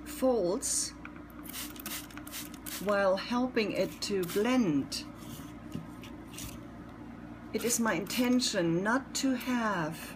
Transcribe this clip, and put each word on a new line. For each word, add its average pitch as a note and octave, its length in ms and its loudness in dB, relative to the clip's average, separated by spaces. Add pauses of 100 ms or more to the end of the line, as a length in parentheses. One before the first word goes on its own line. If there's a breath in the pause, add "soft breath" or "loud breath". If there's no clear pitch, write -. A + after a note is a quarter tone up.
folds A#3 880 2 (1900)
while G3 320 4
helping A#3 560 2
it - 300 0
to G3 240 2
blend. G3+ 800 4 (2500)
It G#3+ 120 -2
is A#3+ 160 2
my A3 140 4
intention G3+ 880 4
not A#3+ 340 2
to C4 180 4
have G#3+ 640 0 (180)